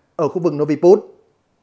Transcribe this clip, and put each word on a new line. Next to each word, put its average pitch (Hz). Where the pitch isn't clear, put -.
ở 151
khu 175
vực 160
Novi 147
Put. 190